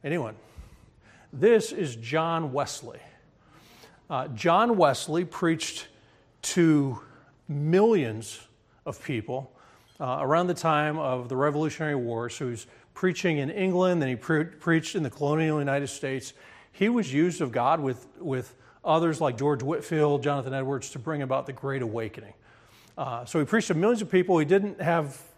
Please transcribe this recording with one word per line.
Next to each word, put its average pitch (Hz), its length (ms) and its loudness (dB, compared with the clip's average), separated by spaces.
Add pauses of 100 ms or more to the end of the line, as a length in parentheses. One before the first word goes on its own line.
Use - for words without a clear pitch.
Anyone? 139 320 -4 (960)
This 208 400 4
is 143 240 -4
John 160 580 -2
Wesley. - 460 -6 (1080)
Uh, 135 200 -4
John 180 480 2
Wesley 160 480 2
preached - 640 -2 (540)
to 147 580 4 (480)
millions 147 920 2 (440)
of - 180 -10
people, 127 480 -6 (480)
uh, 131 220 -4
around 160 260 4
the 180 60 0
time 151 440 2
of 127 320 -2
the 131 60 -2
Revolutionary 147 600 0
War. 117 340 -4
So - 160 -8
he 123 60 -4
was 113 160 -10 (260)
preaching 175 440 0
in 139 140 -2
England, 180 500 2
then 135 80 0
he 127 60 0
pre-, 156 300 0
preached 165 500 0
in 170 80 0
the 127 60 -2
colonial 151 500 0
United 143 280 0
States. 131 460 -8 (380)
He 202 180 2
was 208 240 0
used 165 280 2
of 127 100 -2
God 127 280 2
with, 131 280 -4 (120)
with 131 360 -6 (280)
others 165 380 2
like 127 160 0
George 139 240 0
Whitefield, 147 640 0
Jonathan 135 300 -2
Edwards, 135 380 -6
to 139 80 -12
bring 147 220 -6
about 135 240 -2
the 139 80 -12
Great 135 280 -6
Awakening. 110 520 -6 (640)
Uh, 123 280 -6
so 160 140 -2
he 143 60 2
preached 214 220 2
to 185 60 0
millions 208 280 2
of 175 100 -8
people. 180 260 4
He 151 80 4
didn't 196 360 2
have 156 400 -2 (160)